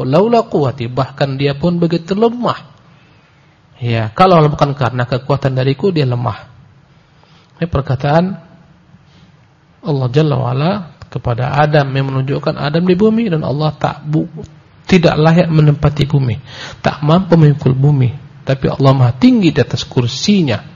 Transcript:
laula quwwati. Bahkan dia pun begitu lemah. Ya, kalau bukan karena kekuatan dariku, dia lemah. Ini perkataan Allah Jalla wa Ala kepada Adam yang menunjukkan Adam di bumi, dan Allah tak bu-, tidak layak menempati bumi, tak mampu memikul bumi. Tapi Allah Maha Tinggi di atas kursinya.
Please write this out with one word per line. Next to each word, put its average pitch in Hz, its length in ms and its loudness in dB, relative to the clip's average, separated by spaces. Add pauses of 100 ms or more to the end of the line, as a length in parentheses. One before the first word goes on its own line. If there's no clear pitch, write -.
laula 214 480 2
quwwati. 120 400 -2
Bahkan 135 480 -4
dia 143 160 0
pun 175 240 -2
begitu 170 400 -2
lemah. 233 560 -2 (1040)
Ya, 113 320 -2
kalau 185 400 4
bukan 147 240 -2
karena 123 320 -2
kekuatan 131 480 -2
dariku, 135 400 -2
dia 143 160 0
lemah. 120 400 -6 (1120)
Ini 170 80 -4
perkataan 143 560 0 (1600)
Allah 135 240 -2
Jalla 147 240 2
wa 123 160 -2
Ala 139 220 -2 (340)
kepada 123 560 -4
Adam 151 320 2
yang 135 160 -2
menunjukkan 139 480 -4
Adam 160 320 -2
di 180 80 2
bumi, 220 320 0
dan 156 160 -2
Allah 151 320 -2
tak - 240 -6
bu-, 156 240 -2 (640)
tidak 160 320 4
layak 165 320 4
menempati 147 560 2
bumi, 131 320 -2 (400)
tak 135 240 -2
mampu 170 320 2
memikul 143 400 4
bumi. 135 320 2 (320)
Tapi 135 240 -4
Allah 135 320 2
Maha 123 160 2
Tinggi 226 400 4
di - 80 0
atas - 240 -4
kursinya. 131 720 0 (180)